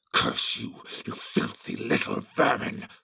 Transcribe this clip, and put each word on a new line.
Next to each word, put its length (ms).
Curse 460
you, 160
you 80
filthy 600
little 480
vermin! 520